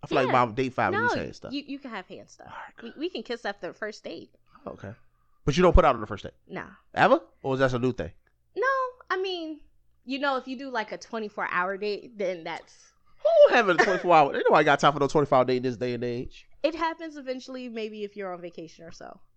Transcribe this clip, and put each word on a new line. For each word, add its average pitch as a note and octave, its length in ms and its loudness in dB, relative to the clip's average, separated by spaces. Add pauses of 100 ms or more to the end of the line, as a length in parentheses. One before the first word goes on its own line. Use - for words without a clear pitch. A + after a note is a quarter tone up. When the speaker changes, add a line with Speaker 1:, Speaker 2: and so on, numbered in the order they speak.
Speaker 1:
I - 40 -16
feel - 100 -2
like C3 160 4
Speaker 2:
Yeah. B2 140 6
Speaker 1:
by A2 40 -6
date B2+ 220 -2
five, G#2+ 180 2
we G4 60 0
Speaker 2:
No, A4+ 60 0
Speaker 1:
use A#4+ 100 0
hand E2 220 -6
stuff. - 180 -12
Speaker 2:
you, C#4+ 120 -8
you C#4 140 -12
can B3+ 120 -16
have G3 160 -12
hand G3+ 200 -18
stuff. - 220 -20
Speaker 1:
All - 60 -18
right, - 280 -18
Speaker 2:
We, A#3 60 -14
Speaker 1:
good. - 100 -20
Speaker 2:
we E4 100 -6
can A#3 120 -10
kiss A#3+ 240 -12
after G3+ 220 -10
the D3 60 -10
first G#3+ 300 -12
date. D#3 280 -16 (340)
Speaker 1:
Okay. - 260 -14 (540)
But C#3+ 100 0
you E3+ 80 4
don't F3 120 6
put F3+ 100 8
out C#3 80 6
on A#2 80 -4
the G#2+ 60 -8
first G#2 160 -10
date? - 100 -14 (140)
Speaker 2:
No. F3 160 -12 (320)
Speaker 1:
Ever? A3+ 240 4 (240)
Or C3+ 100 -2
is C3 60 -2
that C3 140 2
a - 60 -2
new B2 140 0
thing? D#2+ 160 -8 (460)
Speaker 2:
No. G4+ 80 -2 (480)
I F#4+ 100 -2
mean, E4 380 -8 (440)
you C4 140 -8
know, C4+ 200 -2
if B3+ 100 -8
you C4 100 -10
do, C#4 140 -12
like, G#3+ 200 -6
a B3+ 60 -12
twenty-four G#3+ 540 -8
hour F#3 260 -2
date, G#3 400 -8
then F#3 260 -6
that's E3 300 -12 (500)
Speaker 1:
Who D5 300 8
having G3+ 260 4
a - 40 6
twenty-four F3+ 320 2
hour? D3 200 6
Ain't - 140 -2
nobody D#3 160 6
got C#3+ 140 4
time D3 140 4
for D3 60 -6
no C#3 80 2
twenty-four C#3+ 300 2
hour B2+ 80 6
date B2+ 120 0
in B2 60 -4
this B2 140 -4
day B2 160 -4
and A#2 100 -6
age. B2 440 -8 (160)
Speaker 2:
It D#4 120 0
happens E4 420 -8
eventually, B3+ 520 -12
maybe A3 340 -10
if G3+ 140 -14
you're F#3+ 160 -10
on E3+ 80 -14
vacation E3+ 440 -16
or E3+ 60 -18
so. - 280 -18 (180)